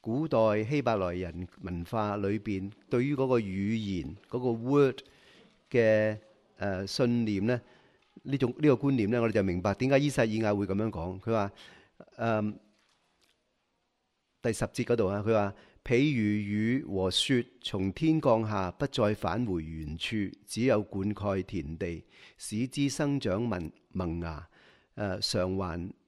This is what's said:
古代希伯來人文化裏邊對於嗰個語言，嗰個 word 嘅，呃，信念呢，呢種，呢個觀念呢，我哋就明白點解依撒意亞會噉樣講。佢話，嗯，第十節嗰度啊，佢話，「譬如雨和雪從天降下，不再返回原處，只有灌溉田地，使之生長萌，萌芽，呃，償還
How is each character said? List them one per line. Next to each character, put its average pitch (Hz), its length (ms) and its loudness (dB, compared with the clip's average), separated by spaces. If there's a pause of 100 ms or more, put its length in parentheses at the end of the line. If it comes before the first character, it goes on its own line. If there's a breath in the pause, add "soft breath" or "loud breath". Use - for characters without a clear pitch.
古 135 220 -2
代 110 360 4
希 139 200 0
伯 117 140 2
來 90 180 0
人 87 320 -6 (160)
文 87 200 -4
化 104 340 -2
裏 101 220 -2
邊 98 320 -6 (200)
對 123 120 2
於 143 120 0
嗰 131 100 0
個 127 140 4
語 - 20 -2
言， 98 760 -2 (140)
嗰 123 100 -4
個 123 120 0
word 127 480 2 (680 soft breath)
嘅， 107 520 4 (380)
呃， 98 280 -4
信 120 400 2
念 101 220 0
呢， 123 120 0 (600 soft breath)
呢 139 160 -2
種， 127 180 2
呢 151 120 2
個 139 80 8
觀 139 160 2
念 110 180 2
呢， 120 100 2
我 117 80 4
哋 110 40 0
就 104 100 4
明 90 180 2
白 98 140 0
點 131 160 0
解 135 80 6
依 143 100 4
撒 135 160 2
意 110 200 0
亞 104 120 2
會 101 120 0
噉 95 80 0
樣 107 160 0
講。 92 280 -6
佢 113 120 -4
話， 101 200 0 (640 loud breath)
嗯， 107 380 0 (1900)
第 117 100 0
十 - 120 -4
節 - 180 -4
嗰 120 120 2
度 110 120 2
啊， 101 180 -2
佢 113 80 2
話， 101 220 2 (280 loud breath)
「譬 120 120 0
如 135 260 4
雨 104 640 0
和 98 260 0
雪 123 340 2 (180)
從 98 300 -2
天 160 300 2
降 113 260 4
下， 98 260 -2
不 - 120 -4
再 107 300 2
返 101 280 -2
回 90 200 -2
原 80 340 -8
處， - 180 -6 (300)
只 113 200 -2
有 107 180 4
灌 104 320 -4
溉 98 260 -2
田 82 380 -6
地， 87 240 -6 (340 loud breath)
使 110 300 -6
之 139 220 -2
生 143 300 -2
長 104 220 0
萌， 90 300 -4 (200)
萌 85 300 -4
芽， 80 260 -8 (460 soft breath)
呃， 101 260 -4
償 95 380 -2
還 87 340 -6 (160)